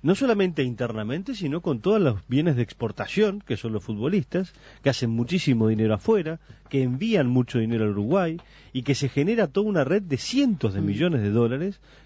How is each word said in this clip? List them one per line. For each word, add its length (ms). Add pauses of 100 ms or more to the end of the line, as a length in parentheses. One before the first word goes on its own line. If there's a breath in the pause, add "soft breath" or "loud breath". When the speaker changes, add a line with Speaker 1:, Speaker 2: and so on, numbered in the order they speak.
Speaker 1:
No 120
solamente 480
internamente, 720
sino 260
con 180
todos 220
los 260
bienes 280
de 80
exportación, 760
que 160
son 160
los 120
futbolistas, 680 (300 loud breath)
que 80
hacen 220
muchísimo 560
dinero 260
afuera, 460 (300 soft breath)
que 120
envían 460
mucho 320
dinero 240
al 80
Uruguay, 460 (360 loud breath)
y 80
que 140
se 140
genera 360
toda 240
una 140
red 180
de 160
cientos 560
de 80
Speaker 2:
Mm. 60
Speaker 1:
millones 340
de 80
dólares, 520 (240 soft breath)